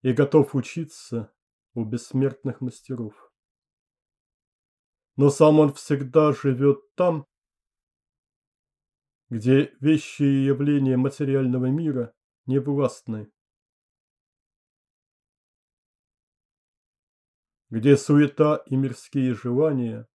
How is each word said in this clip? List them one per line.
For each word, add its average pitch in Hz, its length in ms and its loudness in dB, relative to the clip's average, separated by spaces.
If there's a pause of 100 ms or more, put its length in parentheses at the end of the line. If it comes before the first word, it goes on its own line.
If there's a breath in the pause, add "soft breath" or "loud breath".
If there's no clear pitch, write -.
И 131 120 0
готов 143 420 2
учиться 131 760 -8 (400)
у 117 100 -8
бессмертных 131 760 -6
мастеров. 120 720 -12 (1800)
Но 139 140 4
сам 151 300 6
он 147 140 4
всегда 143 580 0
живет 139 640 0
там, 165 320 -2 (2000)
где 127 500 0
вещи 151 440 -2
и 139 220 2
явления 139 500 0
материального 131 720 -2
мира 131 480 -4 (320)
не 131 140 -2
властны, 127 720 -6 (4000)
где 120 280 4
суета 147 720 2
и 135 80 -4
мирские 131 580 -4
желания 123 840 -4